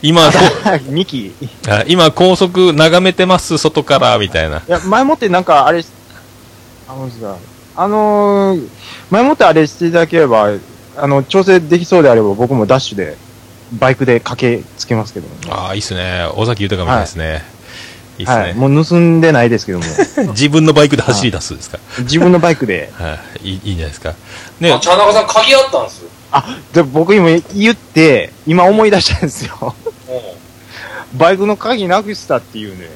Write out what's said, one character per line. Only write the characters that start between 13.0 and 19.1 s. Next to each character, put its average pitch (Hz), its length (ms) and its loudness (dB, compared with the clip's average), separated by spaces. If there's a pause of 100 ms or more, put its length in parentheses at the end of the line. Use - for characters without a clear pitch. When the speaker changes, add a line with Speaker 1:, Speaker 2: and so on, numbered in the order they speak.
Speaker 2:
バ 127 180 -2
イ 127 60 -2
ク 135 100 -2
で 120 140 2
駆 120 420 -4
け - 20 -16 (140)
つ - 80 -12
け 120 80 -4
ま 107 120 -2
す - 60 -18
け 101 80 -12
ど 76 80 -14
ね。 - 60 -18 (160)
Speaker 1:
あ 92 220 -8
ー、 - 20 -8
い - 20 -6
い 104 40 -6
っ - 20 -10
す - 120 -10
ね。 90 320 -6 (100)
尾 110 100 -2
崎 113 160 -4
豊 98 220 -4
み - 40 -4
た 127 100 0
い - 20 0
で 92 60 -4
す - 100 -14
ね。 80 160 -6
Speaker 2:
は 76 40 -6
い。 73 60 -10 (760)
Speaker 1:
い 101 40 -10
い - 20 -8
っ - 20 -8
す 123 100 0
ね。 110 60 2
Speaker 2:
は 90 60 -4
い。 87 60 -6
も 131 140 0 (120)
う 160 40 2
盗 175 120 0
ん 170 240 4